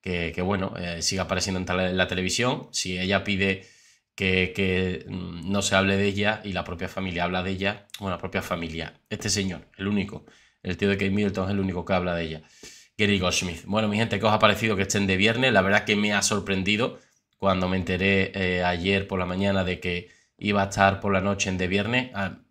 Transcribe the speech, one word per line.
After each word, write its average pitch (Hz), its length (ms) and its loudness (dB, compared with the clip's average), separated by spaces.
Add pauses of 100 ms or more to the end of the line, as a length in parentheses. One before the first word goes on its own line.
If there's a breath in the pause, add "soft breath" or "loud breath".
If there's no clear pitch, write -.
que, 85 320 -2
que 90 80 -4
bueno, 92 360 0
eh, 87 240 -6
siga 92 220 -2
apareciendo 92 360 -2
en 90 60 -2
tele-, 92 240 0
en 92 80 0
la 90 100 6
televisión. 104 640 0
Si 92 260 -4
ella 95 260 0
pide 98 440 0 (480 loud breath)
que, 92 400 2
que, 92 520 0
mm, 90 440 -8
no 101 100 0
se 98 140 0
hable 98 220 4
de 101 80 2
ella 101 380 0
y 101 100 -6
la 87 100 -4
propia 87 260 -8
familia 90 340 -4
habla 90 200 -2
de 95 80 -2
ella, 98 360 -4 (120)
bueno, 95 160 -4
la 85 60 -10
propia 92 200 -2
familia, 80 580 -6 (100)
este 104 200 -6
señor, 95 380 -2 (100)
el 98 100 -4
único, 101 380 -2 (360 loud breath)
el 90 160 -4
tío 101 120 2
de 98 80 2
Kate 98 140 0
Middleton 98 340 0
es 98 60 -2
el 101 80 0
único 90 260 -2
que 98 80 0
habla 90 220 0
de 85 80 -2
ella. 78 180 -8 (560 loud breath)
Gary 101 220 4
Goldsmith. 87 460 -2
Bueno, 107 220 0
mi 104 100 0
gente, 110 220 0
¿qué 107 60 -2
os 107 60 6
ha 107 80 4
parecido 104 360 4
que 95 80 0
estén 101 240 0
de 95 100 2
viernes? 113 340 4
La 98 100 6
verdad 101 220 4
que 107 120 2
me 104 180 0
ha 101 80 2
sorprendido 101 760 0 (380 loud breath)
cuando 92 300 2
me 92 100 0
enteré, 92 580 2
eh, 90 280 0
ayer 92 440 0
por 95 120 -2
la 90 60 0
mañana 95 380 0
de 90 160 -2
que 90 300 -6 (280 loud breath)
iba 101 240 0
a 98 40 2
estar 98 340 4
por 101 120 -2
la 95 100 2
noche 98 280 -2
en 92 80 -2
de 90 100 0
viernes. 110 460 -2
Ah, 98 240 -6 (120)